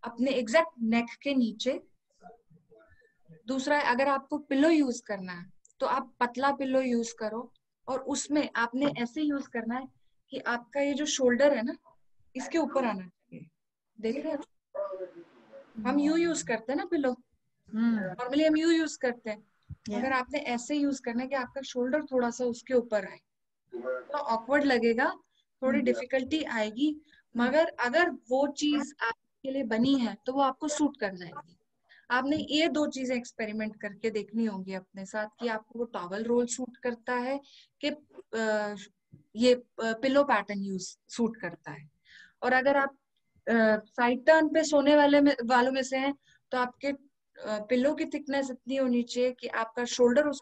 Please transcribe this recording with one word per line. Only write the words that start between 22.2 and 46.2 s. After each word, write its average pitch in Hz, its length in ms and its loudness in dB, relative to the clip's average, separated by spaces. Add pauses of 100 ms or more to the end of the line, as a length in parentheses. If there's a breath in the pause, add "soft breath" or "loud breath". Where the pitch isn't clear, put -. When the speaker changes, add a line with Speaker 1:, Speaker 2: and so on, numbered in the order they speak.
Speaker 1:
सा 247 140 -6
उसके 240 300 -4
ऊपर 220 320 0
आए, 165 120 -16 (560)
थोड़ा 508 440 -6
awkward 262 460 0
लगेगा, 247 500 2 (480)
थोड़ी 233 160 2
Speaker 2:
हम्म। 240 80 0
Speaker 1:
difficulty 269 560 -2
आएगी, 240 540 -2 (400 loud breath)
मगर 254 300 4
अगर 311 440 0
वो 262 420 0
चीज 294 500 0
आपके - 480 -8
लिए 269 120 -2
बनी 240 360 2
है, 214 180 -2 (100)
तो 254 60 -4
वो 277 80 0
आपको 277 280 0
suit 294 320 0
कर 196 140 -4
जाएगी। 175 420 -16 (540 soft breath)
आपने 254 260 0
ये 311 320 0
दो 294 180 0
चीजें 254 300 -4
experiment 214 640 -8
करके 214 300 -6
देखनी 214 340 -4
होंगी 190 280 -6
अपने 190 340 -12
साथ 214 200 -6 (140)
कि 240 80 -4
आपको 220 300 -8
वो 240 60 -4
टॉवल 196 400 -8
roll 240 220 2
suit 247 300 -8
करता 240 380 -6
है 254 260 -4 (440 soft breath)
कि, 285 40 0 (500)
अ, 214 360 -2 (640)
ये, 247 180 6
अ, 247 80 -2 (180)
पिलो 262 440 2
pattern 208 340 0
use 196 380 -8 (120)
suit 226 280 -2
करता 175 340 -12
है। 151 200 -16 (520 loud breath)
और 247 100 2
अगर 262 240 4
आप, 277 140 2 (580)
अ, 220 360 4
side 247 420 0
turn 311 220 8
पे 311 160 2
सोने 294 320 6
वाले 285 240 8
में, 285 240 6
वालों 247 280 4
में 262 100 0
से 262 140 -2
हैं, 277 180 0 (360 soft breath)